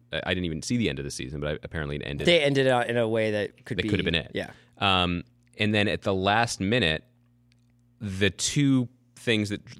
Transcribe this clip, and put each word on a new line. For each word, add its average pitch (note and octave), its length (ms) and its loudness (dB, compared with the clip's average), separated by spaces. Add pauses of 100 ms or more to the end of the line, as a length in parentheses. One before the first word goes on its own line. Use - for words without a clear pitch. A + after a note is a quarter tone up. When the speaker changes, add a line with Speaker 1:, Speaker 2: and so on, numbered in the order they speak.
(120)
Speaker 1:
I, D#2+ 140 -4
I F#2 80 0
didn't F2+ 120 -2
even D#2+ 160 -4
see B2 160 -2
the G#2 120 2
end C#2 100 -4
of C#2 60 -6
the C#2 60 -8
season, C2+ 280 -8
but D2 140 -4
I, - 100 -8
apparently D2 340 -6
it - 80 -8
ended. D2 220 -4
Speaker 2:
They E3+ 160 4
ended C#3 240 2
it A#2+ 220 2
in A#2+ 80 -2
a A2+ 100 2
way A2 240 0
that - 340 -6
could G#2+ 120 -8
Speaker 1:
That F2+ 60 0
Speaker 2:
be G#2+ 60 -2
Speaker 1:
could G2 100 2
have E2 60 -2
been E2 100 0
it. - 180 -4
Speaker 2:
Yeah. F#2+ 160 -4 (300)
Speaker 1:
Um, F2+ 440 2 (340)
and G#2+ 160 2
then G#2 140 4
at E2+ 140 0
the G2 120 0
last G2+ 460 2
minute, F#2+ 440 0 (960)
the G2 300 0
two C3+ 600 2 (260)
things G#2+ 340 0
that, - 160 -8 (140)